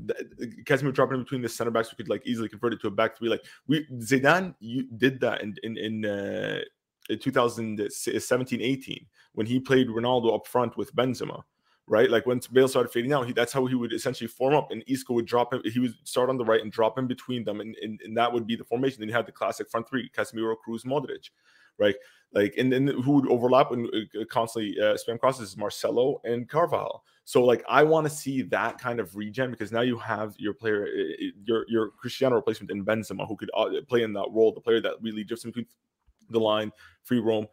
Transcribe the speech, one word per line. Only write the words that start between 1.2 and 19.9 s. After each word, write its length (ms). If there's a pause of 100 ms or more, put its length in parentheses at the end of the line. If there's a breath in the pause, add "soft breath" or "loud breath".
between 180
the 80
center 220
backs, 200
we 40
could, 140
like, 140
easily 260
convert 240
it 80
to 60
a 40
back 260
three. 120
Like, 140 (220 loud breath)
we, 180 (120)
Zidane, 640
you 360
did 260
that 200
in, 220
in, 140
in, 280
uh, 540 (500)
in 80
two 140
thousand 600
seventeen 720
eighteen 460 (260 soft breath)
when 140
he 120
played 280
Ronaldo 480
up 100
front 320
with 180
Benzema. 460 (460)
Right, 220
like, 160
when 140 (140)
Bale 160
started 200
fading 220
out, 160
he, 60
that's 180
how 140
he 100
would 160
essentially 360
form 260
up, 180
and 160
Isco 280
would 100
drop 260
him. 140
He 140
would 140 (120)
start 240
on 80
the 80
right 160
and 100
drop 260
in 80
between 380
them, 160
and, 220
and, 240
and 100
that 160
would 160
be 80
the 80
formation. 380
Then 80
you 60
had 100
the 80
classic 360
front 200
three: 260